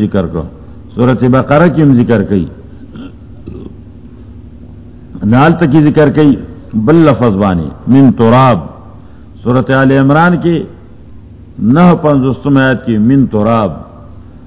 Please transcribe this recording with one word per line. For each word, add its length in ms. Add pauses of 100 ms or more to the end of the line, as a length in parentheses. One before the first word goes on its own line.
ذکر 300
کو. 100 (520)
سورۃ 260 (140)
بقرہ 380
کې 80
هم 100 (100)
ذکر 280
کوي. 180 (2750)
دالته 320
کې 220
ذکر 280
کوي 180 (520)
بل 200
لفظ 280 (100)
باندې، 240 (200)
من 240
تراب. 480 (840)
سورۃ 260 (120)
آل 100
عمران 420 (100)
کې 120 (1040)
نهه 440
پنځوستم 540
آیات 280
کې 100 (140)
من 180
تراب. 440 (760)